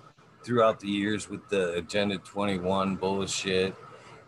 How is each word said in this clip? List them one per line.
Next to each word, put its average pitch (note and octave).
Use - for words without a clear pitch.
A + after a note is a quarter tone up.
throughout A2+
the G2
years G2+
with F#2+
the F2+
Agenda G2
twenty-one F#2+
bullshit, F#2+